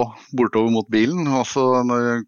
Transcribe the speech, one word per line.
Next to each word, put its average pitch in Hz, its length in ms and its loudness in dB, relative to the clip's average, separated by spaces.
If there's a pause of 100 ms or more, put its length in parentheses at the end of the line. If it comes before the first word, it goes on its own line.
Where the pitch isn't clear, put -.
(380)
bortover 113 320 2
mot 110 240 0
bilen, 143 320 0
og 131 240 0
så 127 320 2
når 120 220 0
jeg 120 240 -2